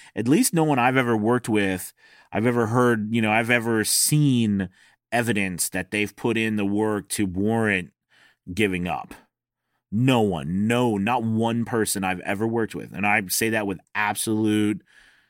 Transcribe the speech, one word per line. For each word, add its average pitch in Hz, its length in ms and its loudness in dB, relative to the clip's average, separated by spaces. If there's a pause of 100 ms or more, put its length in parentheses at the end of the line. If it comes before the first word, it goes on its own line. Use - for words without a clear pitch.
(140)
at 113 140 -2
least 196 260 2
no 165 80 2
one 151 160 2
I've 127 180 2
ever 120 200 2
worked 117 320 0
with, 98 440 0 (400)
I've 104 140 0
ever 120 220 2
heard, 117 440 2
you 117 80 2
know, 107 120 2
I've 110 180 0
ever 113 340 2
seen 117 840 2 (420)
evidence 104 600 -2
that 92 200 -6
they've 104 240 -4
put 117 220 -2
in 110 200 -2
the 104 80 -2
work 104 460 -2
to 104 160 -2
warrant 101 640 0 (640)
giving 92 320 0
up. 78 260 -6 (800)
No 123 320 2
one, 92 460 -2
no, 120 280 2
not 113 280 -2
one 113 400 0
person 107 400 -2
I've 92 160 -2
ever 101 260 -2
worked 113 280 -2
with. 58 180 -10
And 87 120 -6
I 104 220 2
say 113 240 -2
that 110 160 0
with 98 120 -4 (160)
absolute, 107 880 0 (480)